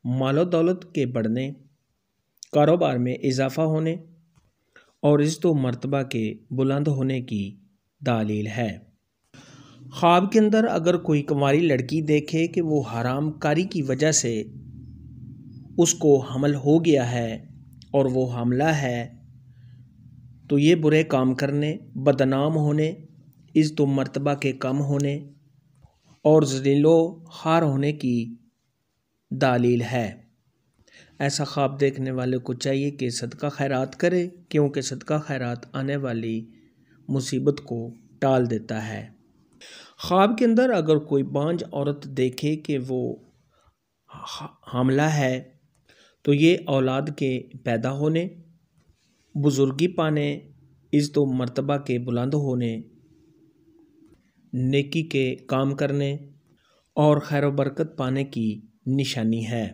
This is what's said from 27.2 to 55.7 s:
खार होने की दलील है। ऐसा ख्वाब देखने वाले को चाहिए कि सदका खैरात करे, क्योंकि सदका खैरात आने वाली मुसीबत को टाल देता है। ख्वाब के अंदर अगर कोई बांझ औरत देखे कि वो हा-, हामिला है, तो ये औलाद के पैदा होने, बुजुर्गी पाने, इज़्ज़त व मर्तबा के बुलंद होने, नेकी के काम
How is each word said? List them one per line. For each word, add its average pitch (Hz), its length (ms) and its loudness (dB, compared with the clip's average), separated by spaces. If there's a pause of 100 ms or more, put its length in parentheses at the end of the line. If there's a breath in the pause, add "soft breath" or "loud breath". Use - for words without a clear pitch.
खार 165 300 2
होने 143 300 0
की 120 460 -4 (960)
दलील 123 500 2
है। 117 480 -6 (920 soft breath)
ऐसा 143 240 -2
ख्वाब 139 320 -2
देखने 135 340 -2
वाले 127 280 -2
को 127 160 -6
चाहिए 139 360 -2
कि 135 200 -6
सदका 123 380 -8
खैरात 135 460 -4
करे, 175 320 0 (240)
क्योंकि 143 320 2
सदका 151 360 -4
खैरात 127 560 -6
आने 139 220 -4
वाली 113 520 -6 (600 soft breath)
मुसीबत 135 520 0
को 117 340 -10 (280)
टाल 131 240 4
देता 110 340 -6
है। 107 360 -10 (840 loud breath)
ख्वाब 196 380 4
के 254 60 2
अंदर 240 260 4
अगर 156 280 4
कोई 143 240 0
बांझ 147 400 -2
औरत 143 440 -6
देखे 131 500 -2
कि 151 220 -4
वो 127 220 -4 (1120)
हा-, - 540 -16
हामिला 131 440 0
है, 131 520 -2 (640 soft breath)
तो 143 80 4
ये 165 360 4
औलाद 135 420 0
के 131 280 -4 (260)
पैदा 120 260 -2
होने, 156 320 0 (1120)
बुजुर्गी 139 500 2
पाने, 156 680 -2 (400)
इज़्ज़त 147 260 2
व 143 60 4
मर्तबा 135 520 -2
के 135 220 -4
बुलंद 123 360 -2
होने, 123 500 -2 (1700 soft breath)
नेकी 139 500 0
के 135 320 -2
काम 139 400 -2